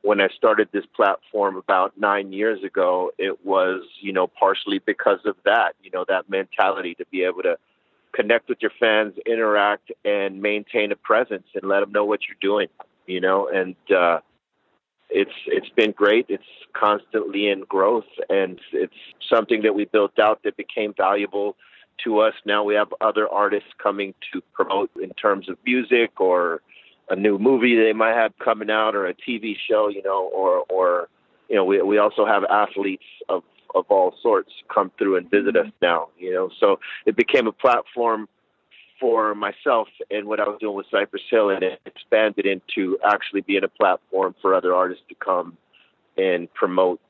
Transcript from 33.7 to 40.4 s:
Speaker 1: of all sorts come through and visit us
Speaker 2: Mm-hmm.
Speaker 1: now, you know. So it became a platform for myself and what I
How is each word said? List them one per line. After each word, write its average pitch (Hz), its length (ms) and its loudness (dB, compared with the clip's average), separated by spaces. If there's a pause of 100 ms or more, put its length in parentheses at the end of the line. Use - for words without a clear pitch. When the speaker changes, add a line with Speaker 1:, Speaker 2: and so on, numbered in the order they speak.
Speaker 1:
of 92 160 0
all 95 320 4
sorts 107 280 0 (220)
come 98 240 0
through 98 200 2
and 87 140 -4
visit 101 260 2
us - 100 2
Speaker 2:
Mm-hmm. - 180 -6
Speaker 1:
now, 85 320 0
you 92 160 -8
know. 92 160 -2 (100)
So 101 200 2 (260)
it 104 120 0
became 120 300 2
a 107 60 -2
platform 117 760 0 (720)
for 110 360 0
myself 104 540 -2 (240)
and 104 140 -4
what 107 120 -4
I 107 60 0